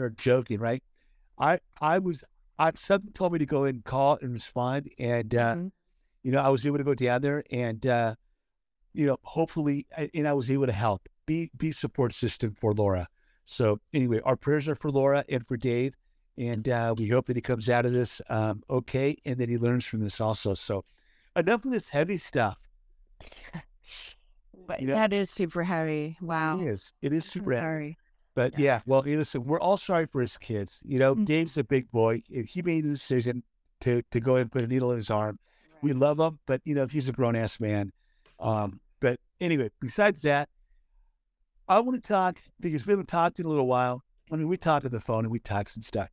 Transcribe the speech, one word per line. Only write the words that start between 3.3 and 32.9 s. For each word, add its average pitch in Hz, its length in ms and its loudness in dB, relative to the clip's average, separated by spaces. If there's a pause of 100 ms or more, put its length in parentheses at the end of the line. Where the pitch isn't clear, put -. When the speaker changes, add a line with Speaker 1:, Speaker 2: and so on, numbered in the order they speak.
Speaker 1:
me 170 80 0
to 147 60 0
go 139 180 2
and 131 200 -2
call 139 380 2
and 127 100 -6
respond. 127 680 -4
And, 120 360 -2
uh, 117 220 2
Speaker 2:
Mm-hmm. 180 120 -6 (540)
Speaker 1:
you 127 100 -2
know, 135 80 4
I 139 80 4
was 135 160 4
able 147 140 0
to 139 60 -4
go 139 100 2
down 123 280 0
there 143 280 -2
and, 120 360 -4
uh, 117 280 2 (800)
you 147 120 2
know, 135 180 2
hopefully, 147 640 0 (100)
I, 156 180 -4
and 151 140 0
I 147 40 2
was 131 180 0
able 139 160 2
to 120 60 2
help, 101 360 -2 (180)
be, 165 300 -2
be 160 160 -2
support 123 420 -2
system 110 400 -4
for 110 180 0
Laura. 98 360 0 (360)
So 107 360 0 (120)
anyway, 123 320 2
our 127 120 2
prayers 147 320 0
are 151 80 -2
for 151 140 -4
Laura 139 380 2
and 120 180 -4
for 127 100 -4
Dave. 123 380 0 (440)
And, 117 300 -4
uh, 117 280 0
we 110 120 -2
hope 123 180 2
that 123 100 -2
he 117 60 -2
comes 113 260 -2
out 120 180 4
of 120 60 0
this, 123 380 -2
um, 110 400 -2
okay, 139 540 0
and 127 140 -4
that 120 100 -2
he 117 100 0
learns 120 260 2
from - 160 -4
this 104 200 -4
also. 110 340 -2
So 98 300 -4 (520)
enough 190 280 2
of 269 60 -4
this 226 200 -2
heavy 165 280 0
stuff. 113 500 -2 (520)
Speaker 2:
<laughs> - 420 -16 (1040)
But - 140 -8
Speaker 1:
You 131 60 -4
know? 135 80 2
Speaker 2:
that 214 180 2
is 202 180 0
super 175 340 -4
heavy. 160 580 -2
Wow. 160 360 -2
Speaker 1:
It 180 80 -2
is. 104 260 -6 (100)
It 139 100 -2
is 160 120 0
Speaker 2:
I'm - 60 -16
Speaker 1:
super 185 220 -2
heavy. 120 120 0
Speaker 2:
sorry. 156 340 -6 (360)
Speaker 1:
But 131 200 2
Speaker 2:
Yeah. 143 60 0
Speaker 1:
yeah, 135 260 4
well, 135 160 6
hey, 143 140 0
listen, 139 280 -2
we're 151 160 0
all 190 160 4
sorry 170 300 0
for 139 160 -4
his 113 160 -4
kids. 101 460 -6
You 135 140 -2
know, 135 160 6
Speaker 2:
Mm-hmm. 113 100 2
Speaker 1:
Dave's 160 340 0
a 139 60 0
big 135 260 0
boy. 113 380 2
He 139 340 -6
made 165 220 0
the 147 40 -2
decision 123 540 -2 (380)